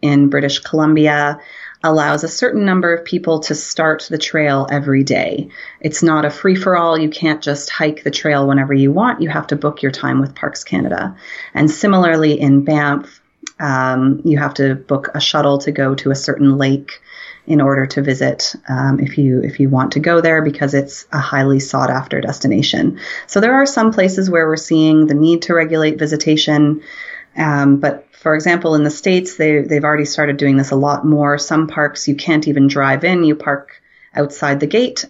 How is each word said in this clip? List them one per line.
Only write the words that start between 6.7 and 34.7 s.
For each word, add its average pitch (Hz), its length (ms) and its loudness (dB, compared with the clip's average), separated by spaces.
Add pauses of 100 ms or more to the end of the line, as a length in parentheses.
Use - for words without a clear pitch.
You 156 120 0
can't 156 320 -4
just 143 260 -6
hike 151 340 -4
the 147 80 -4
trail 143 380 0
whenever 139 240 2
you 139 180 4
want. 196 300 0
You 165 80 -2
have 151 200 -4
to 143 80 -2
book 147 260 -4
your 135 100 -2
time 131 260 -2
with 135 160 -2
Parks - 300 -10
Canada. - 500 -4 (380)
And 151 180 2
similarly 160 680 2
in 139 240 4
Banff, 147 560 -2 (400)
um, 131 640 0
you 151 140 2
have 143 160 -4
to 135 200 0
book 139 400 -4
a 143 60 -4
shuttle 143 380 0
to 139 120 -6
go 139 240 -2
to 135 160 -4
a 139 60 0
certain 139 420 2
lake 139 420 -2 (460)
in 151 140 4
order 135 260 2
to 139 160 -4
visit, 135 520 -2 (140)
um, 135 300 0
if 139 180 -4
you, 131 260 2
if - 180 -4
you 135 80 2
want 131 240 0
to 143 80 -2
go 170 200 2
there, 160 220 2
because 143 320 -2
it's 139 380 -4
a 151 80 -4
highly 139 400 0
sought 135 300 -2
after 135 300 -4
destination. - 800 -2 (280)
So - 120 -2
there 233 160 2
are 277 120 4
some 226 260 0
places 190 360 0
where 165 200 2
we're 160 80 0
seeing 156 500 4
the 147 80 2
need 165 280 2
to 175 120 -2
regulate 160 440 0
visitation. 151 840 0 (540)
Um, 143 400 2
but 139 360 -2
for 156 220 -2
example, 165 400 0
in 151 80 4
the 147 80 0
States, 185 460 -2
they, 156 240 2
they've 147 240 0
already 151 220 0
started 143 300 -2
doing 139 200 4
this 135 160 0
a 139 40 2
lot 143 300 0
more. 147 320 2
Some 156 300 0
parks 147 400 -4
you 139 80 0
can't 151 320 -2
even 143 180 4
drive 139 380 0
in. 175 200 2
You 151 120 2
park - 440 -6 (340)
outside 143 440 -2
the 147 80 -2
gate 240 440 0